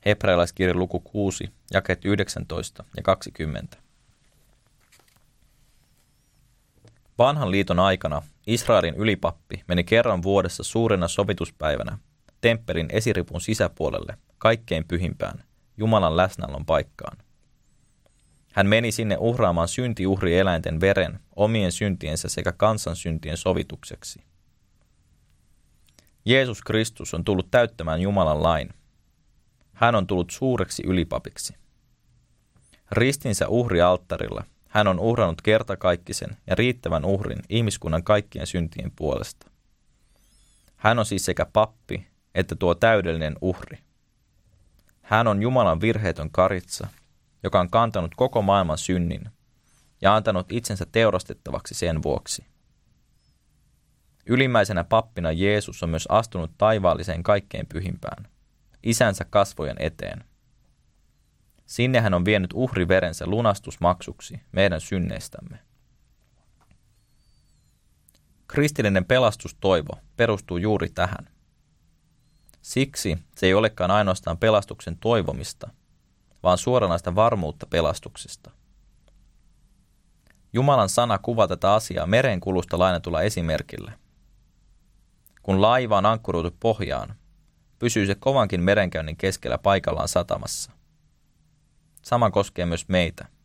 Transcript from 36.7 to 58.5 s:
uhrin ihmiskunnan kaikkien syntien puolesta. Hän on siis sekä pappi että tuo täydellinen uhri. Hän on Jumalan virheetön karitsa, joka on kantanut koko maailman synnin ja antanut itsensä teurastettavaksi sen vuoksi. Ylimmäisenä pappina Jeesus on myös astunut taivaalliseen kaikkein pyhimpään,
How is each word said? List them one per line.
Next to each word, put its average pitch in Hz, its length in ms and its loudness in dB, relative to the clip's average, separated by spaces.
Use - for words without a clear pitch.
uhrin 98 340 -2
ihmiskunnan 85 560 -2
kaikkien 104 420 0
syntien 87 500 -6
puolesta. - 540 -6
Hän 113 220 2
on 107 80 0
siis 95 180 -4
sekä 90 280 -2
pappi 92 540 -2
että 92 220 -2
tuo 87 180 2
täydellinen 82 640 0
uhri. - 380 -6
Hän 113 240 2
on 101 160 2
Jumalan 110 380 2
virheetön 95 500 -2
karitsa, 92 560 0
joka 98 180 0
on 87 100 -2
kantanut 110 460 0
koko 123 260 0
maailman 98 360 2
synnin 87 520 -2
ja 101 160 4
antanut 98 360 -2
itsensä 107 400 -6
teurastettavaksi - 840 -2
sen 80 280 -2
vuoksi. - 420 -6
Ylimmäisenä 113 580 2
pappina 92 480 0
Jeesus 101 500 0
on 85 80 -2
myös 80 160 -4
astunut 98 520 0
taivaalliseen 92 640 2
kaikkein - 440 -2
pyhimpään, - 640 -10